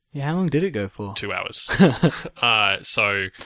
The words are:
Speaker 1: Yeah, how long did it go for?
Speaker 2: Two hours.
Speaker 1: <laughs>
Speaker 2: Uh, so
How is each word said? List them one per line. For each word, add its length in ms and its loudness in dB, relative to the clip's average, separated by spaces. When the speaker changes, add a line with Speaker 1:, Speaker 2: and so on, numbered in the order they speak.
Speaker 1:
Yeah, 140 -4
how 80 0
long 140 0
did 140 2
it 100 -2
go 160 -2
for? 260 -10
Speaker 2:
Two 180 -4
hours. 420 -4
Speaker 1:
<laughs> 60 0
Speaker 2:
Uh, 460 2
so 460 0